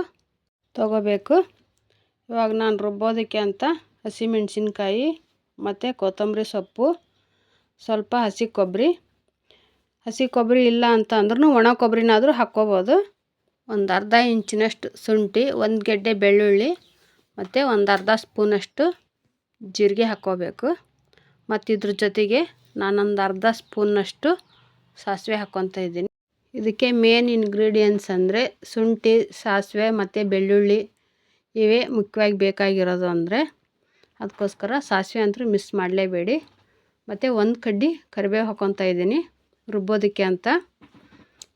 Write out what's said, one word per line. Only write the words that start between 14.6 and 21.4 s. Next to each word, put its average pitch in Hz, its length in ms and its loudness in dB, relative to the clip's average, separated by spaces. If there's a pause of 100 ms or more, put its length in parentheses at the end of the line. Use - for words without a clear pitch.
ಶುಂಠಿ, 214 460 0 (120)
ಒಂದು 220 300 0
ಗೆಡ್ಡೆ 214 300 0
ಬೆಳ್ಳುಳ್ಳಿ, 202 560 4 (680)
ಮತ್ತು 202 280 -4
ಒಂದು 202 260 2
ಅರ್ಧ 196 240 0
ಸ್ಪೂನಷ್ಟು 214 680 -2 (760)
ಜೀರಿಗೆ 202 460 0
ಹಾಕ್ಕೋಬೇಕು. 190 640 -4 (800)